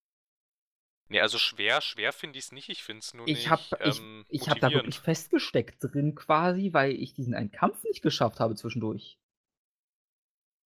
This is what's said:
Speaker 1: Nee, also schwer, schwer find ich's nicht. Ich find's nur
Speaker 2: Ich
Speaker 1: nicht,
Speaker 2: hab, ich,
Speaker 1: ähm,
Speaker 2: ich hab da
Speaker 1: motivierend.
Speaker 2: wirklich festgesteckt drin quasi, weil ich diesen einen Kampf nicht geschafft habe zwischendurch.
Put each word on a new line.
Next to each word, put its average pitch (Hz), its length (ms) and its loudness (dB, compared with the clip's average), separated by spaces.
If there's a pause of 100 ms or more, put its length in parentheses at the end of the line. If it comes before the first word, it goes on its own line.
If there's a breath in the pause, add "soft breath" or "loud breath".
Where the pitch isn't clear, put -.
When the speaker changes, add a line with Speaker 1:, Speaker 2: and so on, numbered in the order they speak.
(1080)
Speaker 1:
Nee, 104 120 2
also 110 160 2
schwer, 113 440 0
schwer 113 320 -4
find 151 220 -14
ich's 131 180 -12
nicht. 135 160 -14
Ich - 140 -10
find's - 300 -12
nur 117 140 -14
Speaker 2:
Ich 127 200 -2
Speaker 1:
nicht, - 20 0
Speaker 2:
hab, - 340 0
ich, - 200 0
Speaker 1:
ähm, 110 260 -16
Speaker 2:
ich 151 200 -4
hab 151 100 2
da 131 140 4
Speaker 1:
motivierend. - 0 -
Speaker 2:
wirklich - 280 0
festgesteckt - 800 0
drin 147 320 0
quasi, 180 580 2
weil 139 200 6
ich - 200 -6
diesen 123 220 -2
einen 110 160 -2
Kampf - 320 0
nicht - 180 -4
geschafft - 380 2
habe 113 160 2
zwischendurch. 110 640 -6 (1500)